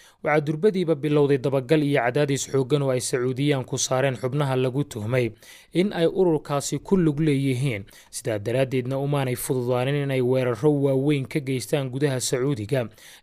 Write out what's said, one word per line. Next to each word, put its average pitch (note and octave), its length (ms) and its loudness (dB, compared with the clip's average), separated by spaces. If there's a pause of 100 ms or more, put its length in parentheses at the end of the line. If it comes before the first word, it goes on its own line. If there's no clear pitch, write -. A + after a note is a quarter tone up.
(240)
Waxaa D3+ 180 2
durbadiiba D#3+ 540 0
bilowday C#3+ 420 2
dabagal C3+ 460 2
iyo C#3+ 180 2
cadaadis C3+ 500 0
xooggan C3+ 320 2
oo C3+ 80 0
ay B2+ 80 0
Sacuudiyaan C3 680 0
ku C3 120 -6
saareen C3 400 0
xubnaha C3+ 380 -2
lagu B2+ 280 0
tuhmay A#2 480 -2 (420)
in F#3+ 200 2
ay E3+ 140 0
ururkaasi D3+ 760 0
ku G3 140 2
lug D3+ 220 2
leeyihiin. C3+ 680 0 (260)
Sidaa A2 280 -4
daraaddeedna B2+ 600 -2
umaanay C#3 360 -2
fududaanin B2+ 680 -2
in C#3 80 -4
ay C3 100 0
weerarro B2 520 2 (100)
waaweyn C#3 420 0
ka - 140 -4
geystaan C3+ 500 -4
gudaha C3+ 300 -2
Sacuudiga, B2 680 -2 (320)